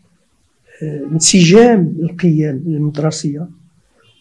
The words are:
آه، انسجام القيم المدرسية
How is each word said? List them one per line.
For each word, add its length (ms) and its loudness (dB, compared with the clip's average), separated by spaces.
آه، 300 -8
انسجام 880 4
القيم 640 -2
المدرسية 840 -4